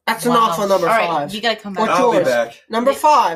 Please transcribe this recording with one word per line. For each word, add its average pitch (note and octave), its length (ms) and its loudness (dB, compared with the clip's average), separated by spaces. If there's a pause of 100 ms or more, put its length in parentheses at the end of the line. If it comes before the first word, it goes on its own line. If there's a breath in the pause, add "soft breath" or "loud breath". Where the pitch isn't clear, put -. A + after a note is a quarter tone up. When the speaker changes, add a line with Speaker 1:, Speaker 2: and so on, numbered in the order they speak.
Speaker 1:
That's A3 180 -4
an A#3+ 60 0
Speaker 2:
Wow. A#3 180 4
Speaker 1:
awful G3+ 180 -2
number F#3 220 0
Speaker 2:
All A3+ 80 2
right, F#3 100 0
Speaker 1:
five. D#3 280 -4
Speaker 2:
you A3 60 -10
gotta A3 180 -2
come G3+ 160 -12
Speaker 1:
What's G#3+ 160 -2
Speaker 2:
back. - 80 2
Speaker 3:
I'll B3 120 2
be G#3+ 60 2
Speaker 1:
yours? F3+ 100 0
Speaker 3:
back. A#2+ 420 -2
Speaker 1:
Number A#3+ 220 -2
Speaker 2:
Yeah. C4 60 -2
Speaker 1:
five, C#4 380 4